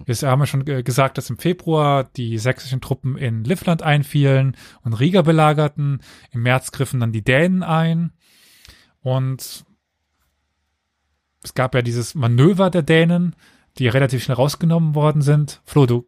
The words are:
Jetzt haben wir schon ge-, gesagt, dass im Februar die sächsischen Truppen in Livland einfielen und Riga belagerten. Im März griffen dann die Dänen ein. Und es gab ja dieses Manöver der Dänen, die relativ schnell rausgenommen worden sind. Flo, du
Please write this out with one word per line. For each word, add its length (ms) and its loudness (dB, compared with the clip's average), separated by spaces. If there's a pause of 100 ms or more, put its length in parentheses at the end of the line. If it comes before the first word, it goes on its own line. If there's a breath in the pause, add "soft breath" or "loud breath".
Jetzt 160 -4
haben 180 2
wir 60 0
schon 180 -2
ge-, 160 -4
gesagt, 380 0
dass 100 -8
im 80 -8
Februar 680 0
die 340 -6
sächsischen 420 -4
Truppen 360 -6
in 260 -4
Livland 400 -2
einfielen 760 2 (240 loud breath)
und 120 -4
Riga 280 2
belagerten. 800 2 (300 loud breath)
Im 100 -6
März 300 -2
griffen 280 -4
dann 120 -2
die 100 -4
Dänen 400 2
ein. 500 -2 (880 soft breath)
Und 600 -4 (1800)
es 100 -16
gab 220 -2
ja 80 0
dieses 320 -6
Manöver 560 4
der 100 0
Dänen, 540 2 (420 soft breath)
die 100 0
relativ 360 0
schnell 140 -4
rausgenommen 580 0
worden 260 2
sind. 440 0
Flo, 200 4
du 220 0